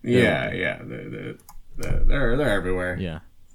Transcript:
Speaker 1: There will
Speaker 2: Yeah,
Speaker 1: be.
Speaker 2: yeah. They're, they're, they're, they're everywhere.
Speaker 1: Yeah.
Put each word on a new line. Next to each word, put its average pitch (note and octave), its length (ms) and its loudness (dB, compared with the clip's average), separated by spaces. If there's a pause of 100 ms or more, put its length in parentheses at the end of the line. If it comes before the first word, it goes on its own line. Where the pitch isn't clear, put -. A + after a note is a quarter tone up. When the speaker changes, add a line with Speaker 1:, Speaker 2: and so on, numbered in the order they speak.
Speaker 1:
There A#2+ 100 -2
will B2 100 4
Speaker 2:
Yeah, - 280 0
Speaker 1:
be. - 60 -6
Speaker 2:
yeah. - 260 -6
They're, - 260 -14 (680)
they're, - 280 2
they're, B2 320 6
they're C#3+ 120 2
everywhere. F2+ 500 -2
Speaker 1:
Yeah. E2 200 -6 (340)